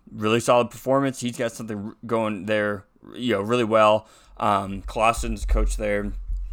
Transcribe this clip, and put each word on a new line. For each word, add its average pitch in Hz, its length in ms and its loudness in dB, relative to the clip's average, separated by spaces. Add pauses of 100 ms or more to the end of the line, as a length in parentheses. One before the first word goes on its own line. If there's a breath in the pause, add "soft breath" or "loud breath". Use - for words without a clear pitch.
(100)
really 107 300 0
solid 120 320 2
performance. 135 480 -2
He's 120 180 -8
got 117 140 -4
something 107 340 -10
r-, 110 180 -14
going 107 420 -2
there, 104 380 -2 (300)
you 120 200 -2
know, 98 80 0
really 120 200 0
well. 107 460 6 (300 soft breath)
Um, 98 440 0
Clausen's 113 640 0
coach 107 300 2
there. 104 360 -2 (400)